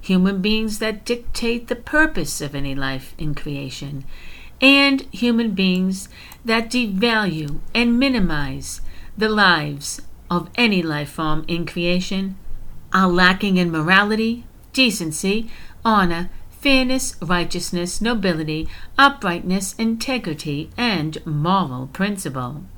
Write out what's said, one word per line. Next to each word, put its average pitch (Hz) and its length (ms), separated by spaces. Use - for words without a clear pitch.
Human 185 420
beings 214 380
that 214 240
dictate 233 640
the - 80
purpose 202 640
of 143 120
any 139 220
life 135 420
in 151 180
creation. 139 720
And 277 420
human 233 400
beings 190 560
that 226 260
devalue 202 880
and 233 240
minimize 160 840
the 214 120
lives 165 720
of 175 280
any 214 260
life 147 280
form 156 360
in 170 180
creation 185 720
are 185 160
lacking 185 480
in 175 140
morality, 208 760
decency, 196 760
honor, 185 440
fairness, 262 720
righteousness, 175 800
nobility, 165 680
uprightness, 196 760
integrity, 202 1000
and 175 480
moral 151 680
principle. 147 720